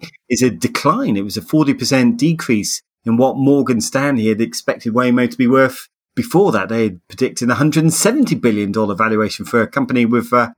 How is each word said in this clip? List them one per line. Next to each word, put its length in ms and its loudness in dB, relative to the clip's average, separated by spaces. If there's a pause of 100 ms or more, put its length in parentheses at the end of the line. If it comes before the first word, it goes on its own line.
(300)
is 140 0
a 80 4
decline. 640 -2
It 60 -4
was 140 -8
a 40 -6
forty 320 2
percent 440 0
decrease 680 -2 (200)
in 140 0
what 180 2
Morgan 460 2
Stanley 460 -2
had 140 0
expected 520 -6
Waymo 380 2
to 60 -18
be 100 2
worth 400 2 (280)
before 360 2
that. 180 -2
They 140 0
had 240 -4
predicted 420 -4
a 60 0
hundred 280 2
and 100 2
seventy 420 0
billion 360 0
dollar 220 -2
valuation 500 -2
for 180 0
a 60 0
company 380 0
with, 260 0
uh, 260 2